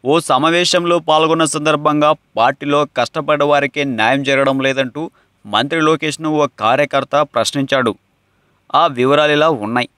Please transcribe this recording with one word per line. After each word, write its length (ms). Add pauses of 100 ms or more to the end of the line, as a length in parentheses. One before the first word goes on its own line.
ఓ 140
సమావేశంలో 800
పాల్గొన్న 460
సందర్భంగా 680 (220)
పార్టీలో 500 (100)
కష్టపడ్డ 460
వారికే 400
న్యాయం 400
జరగడం 360
లేదంటూ 520 (340)
మంత్రి 360
లోకేష్ను 480
ఓ 180 (120)
కార్యకర్త 640
ప్రశ్నించాడు. 760 (800)
ఆ 120
వివరాలు 440
ఇలా 180
ఉన్నాయి. 480